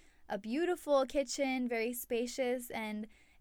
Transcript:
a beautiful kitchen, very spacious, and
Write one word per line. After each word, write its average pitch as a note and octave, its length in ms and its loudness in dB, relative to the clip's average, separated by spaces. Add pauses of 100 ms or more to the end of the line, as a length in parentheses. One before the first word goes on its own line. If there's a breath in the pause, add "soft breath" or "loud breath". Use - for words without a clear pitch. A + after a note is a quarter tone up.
(280 soft breath)
a G#3+ 100 -4
beautiful C#4+ 680 2
kitchen, C4 640 0
very A#3 240 0
spacious, B3 760 -2
and G#3+ 380 -6 (340 soft breath)